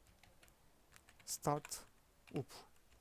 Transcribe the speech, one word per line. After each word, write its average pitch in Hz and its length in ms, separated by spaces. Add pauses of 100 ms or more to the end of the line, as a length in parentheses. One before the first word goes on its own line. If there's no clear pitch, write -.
(1300)
start - 600 (500)
up. - 180 (480)